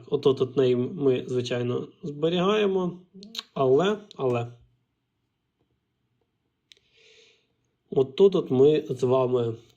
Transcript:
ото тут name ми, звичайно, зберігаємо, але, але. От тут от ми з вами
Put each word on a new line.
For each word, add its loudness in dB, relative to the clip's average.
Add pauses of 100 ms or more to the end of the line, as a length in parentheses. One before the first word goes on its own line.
ото 2
тут -6
name 0
ми, 0
звичайно, -4 (160)
зберігаємо, -2 (540)
але, 2 (180)
але. -4 (3500)
От -2
тут 6
от -2
ми 4
з -6
вами 0 (220)